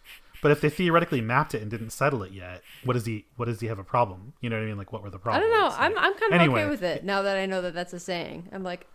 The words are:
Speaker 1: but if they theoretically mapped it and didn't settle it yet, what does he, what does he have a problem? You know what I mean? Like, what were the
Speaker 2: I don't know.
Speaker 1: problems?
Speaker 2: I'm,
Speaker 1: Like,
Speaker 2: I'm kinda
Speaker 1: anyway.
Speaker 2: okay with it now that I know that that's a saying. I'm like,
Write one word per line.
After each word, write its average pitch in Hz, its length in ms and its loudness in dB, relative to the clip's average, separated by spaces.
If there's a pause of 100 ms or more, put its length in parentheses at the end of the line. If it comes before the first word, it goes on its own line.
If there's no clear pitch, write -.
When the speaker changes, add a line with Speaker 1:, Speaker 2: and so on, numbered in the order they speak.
(420)
Speaker 1:
but 147 100 6
if 147 80 4
they 151 100 4
theoretically 170 500 4
mapped 127 340 2
it 113 60 -4
and 107 100 -8
didn't 113 200 -6
settle 135 320 0
it 90 100 -10
yet, 90 300 -14 (220)
what 123 100 2
does 117 100 0
he, 110 220 -6 (100)
what 120 100 -4
does 113 140 -2
he 117 60 -4
have 110 140 -4
a 98 40 -14
problem? 107 560 0
You 123 80 -4
know 113 80 -2
what 110 60 -2
I 110 40 -4
mean? 107 120 -6
Like, 98 140 -12
what 101 100 -10
were 101 80 -12
the 98 140 -14
Speaker 2:
I 254 160 2
don't 440 100 2
know. 415 200 4
Speaker 1:
problems? - 80 -4
Speaker 2:
I'm, 320 160 2
Speaker 1:
Like, - 100 0
Speaker 2:
I'm 392 140 2
kinda 440 180 2
Speaker 1:
anyway. 139 260 6
Speaker 2:
okay - 80 -2
with - 120 -4
it 170 220 -2
now 196 180 0
that 196 140 0
I 190 100 0
know 190 160 -2
that 175 120 -6
that's 175 180 -6
a 175 80 -10
saying. 170 520 -8
I'm 190 100 -10
like, 180 320 -8